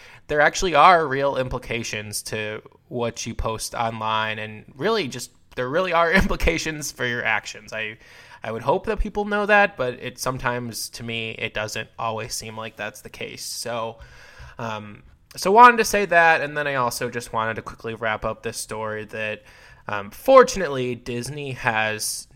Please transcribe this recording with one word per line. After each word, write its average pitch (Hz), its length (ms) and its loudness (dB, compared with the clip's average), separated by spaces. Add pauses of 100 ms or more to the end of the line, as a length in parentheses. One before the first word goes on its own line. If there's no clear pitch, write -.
(280)
there 147 140 2
actually 151 340 2
are 165 320 8
real 139 300 0
implications 117 840 -6
to 107 380 -6 (280)
what 117 360 -6
you 113 80 -6
post 113 420 -6
online, 110 640 -2
and 107 260 -12 (100)
really 185 320 -2
just, 120 240 -10 (240)
there 127 140 -4
really 175 240 0
are 165 180 4
<laughs> 190 120 6
implications 160 680 -2
for 135 140 -4
your 120 180 -4
actions. 107 480 -4
I, 110 260 -8 (460)
I 110 80 -6
would 110 100 -6
hope 156 260 0
that 214 120 -4
people 208 260 -2
know 208 200 -2
that, 202 320 4
but 127 180 -2
it - 240 -12
sometimes, 123 720 -4
to - 120 -14
me, 113 280 -6
it 110 220 -8
doesn't 110 440 -6
always 110 360 -6
seem 110 240 -12
like 110 180 -12
that's 107 260 -10
the 113 80 -18
case. - 340 -12
So, 113 560 -8 (580)
um, 107 460 -10 (320)
so 185 160 0
wanted 233 260 10
to 220 80 0
say 202 200 0
that, 165 360 6
and 147 160 -4
then 147 100 -2
I 139 80 -4
also 123 340 -2
just 117 220 -8
wanted 110 240 -2
to 110 60 -8
quickly - 320 -10
wrap 110 320 -2
up 110 180 -6
this 113 140 -6
story 107 480 -8
that, 107 380 -8 (440)
um, 104 240 -6
fortunately, 143 840 4
Disney 127 580 -8
has 110 800 -2